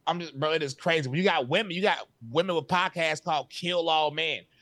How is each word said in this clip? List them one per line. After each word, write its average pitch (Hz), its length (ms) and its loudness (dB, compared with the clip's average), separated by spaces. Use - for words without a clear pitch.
I'm 170 140 0
just, 147 180 -10
bro, 156 140 0
it 160 100 0
is 135 120 -4
crazy. 160 340 0
When 135 100 -2
you 185 60 2
got 160 240 2
women, 185 240 0
you 175 80 -4
got 170 260 2
women 170 240 0
with 151 120 -2
podcasts 175 580 0
called 151 240 -2
Kill 175 400 -2
All 156 220 2
Men. 151 320 -4